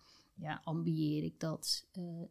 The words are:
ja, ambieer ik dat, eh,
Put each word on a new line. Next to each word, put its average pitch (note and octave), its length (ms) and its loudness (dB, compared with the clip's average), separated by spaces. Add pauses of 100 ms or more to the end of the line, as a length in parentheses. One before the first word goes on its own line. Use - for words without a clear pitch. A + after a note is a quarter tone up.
(340)
ja, D3+ 300 -4
ambieer D#3+ 600 2
ik E3 160 -4
dat, - 520 0
eh, E3+ 380 -6